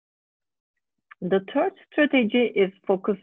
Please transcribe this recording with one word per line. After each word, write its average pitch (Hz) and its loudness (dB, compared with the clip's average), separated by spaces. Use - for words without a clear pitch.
The 190 0
third 349 -2
strategy 247 0
is 190 2
focus 190 -2